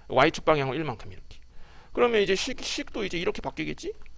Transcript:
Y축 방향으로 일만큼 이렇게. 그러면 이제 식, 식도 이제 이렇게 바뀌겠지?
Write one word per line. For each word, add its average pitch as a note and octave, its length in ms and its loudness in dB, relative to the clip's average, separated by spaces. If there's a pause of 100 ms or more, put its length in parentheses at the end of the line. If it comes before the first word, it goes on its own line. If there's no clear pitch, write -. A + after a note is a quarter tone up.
Y축 C3 380 6
방향으로 C#3 300 4
일만큼 B2+ 360 -4
이렇게. - 280 -14 (540)
그러면 A#3+ 280 4
이제 G3 140 4
식, B3 260 -2
식도 - 440 -4
이제 F3 140 -4
이렇게 G3 220 -2
바뀌겠지? D#3 520 -6 (240)